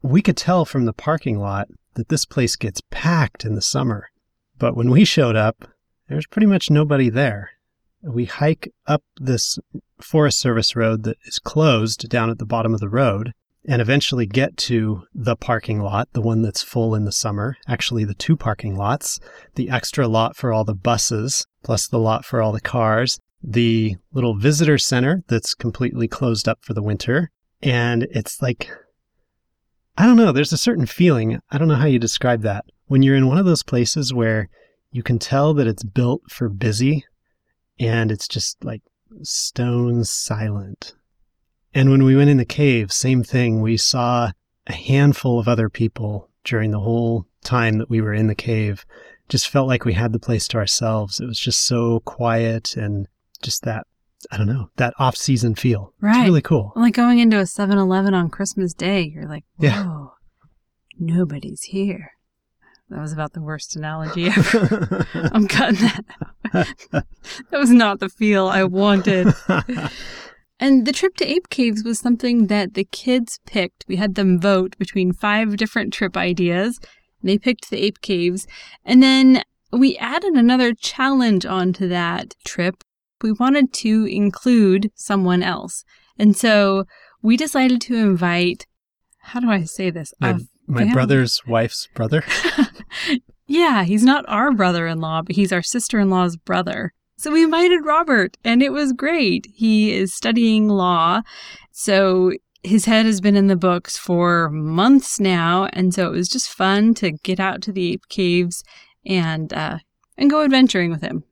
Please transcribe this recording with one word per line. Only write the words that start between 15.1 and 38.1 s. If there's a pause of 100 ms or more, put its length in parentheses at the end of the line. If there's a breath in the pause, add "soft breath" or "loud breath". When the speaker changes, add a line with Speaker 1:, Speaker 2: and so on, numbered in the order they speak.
Speaker 1:
the
parking
lot,
the
one
that's
full
in
the
summer, (120)
actually
the
two
parking
lots, (340 loud breath)
the
extra
lot
for
all
the
buses, (160)
plus
the
lot
for
all
the
cars, (200)
the (180)
little
visitor
center
that's
completely
closed
up
for
the
winter. (320)
And
it's
like, (1300)
I
don't
know,
there's
a
certain
feeling, (120)
I
don't
know
how
you
describe
that, (220)
when
you're
in
one
of
those
places
where (420)
you
can
tell
that
it's
built
for
busy (720)
and